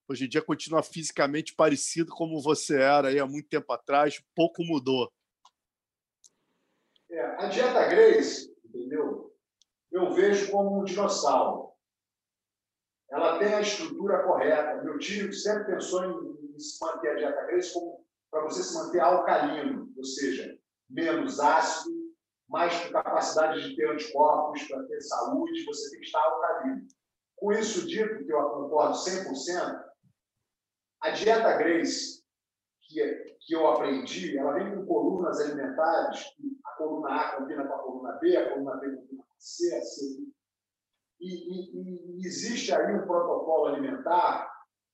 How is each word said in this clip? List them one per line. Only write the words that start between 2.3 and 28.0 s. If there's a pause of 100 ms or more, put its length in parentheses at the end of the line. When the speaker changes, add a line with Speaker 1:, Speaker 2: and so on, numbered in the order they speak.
Speaker 1:
você
era
aí
há
muito
tempo
atrás, (160)
pouco
mudou. (2000)
Speaker 2:
É, (220)
a
dieta
Grace, (140)
entendeu? (560)
Eu
vejo
como
um
dinossauro. (1400)
Ela
tem
a
estrutura
correta.
Meu
tio
sempre
pensou
em,
em
se
manter
a
dieta
Grace
como (260)
pra
você
se
manter
alcalino,
ou
seja, (320)
menos
ácido, (580)
mais
com
capacidade
de
ter
anticorpos,
pra
ter
saúde,
você
tem
que
estar
alcalino. (480)
Com
isso
dito,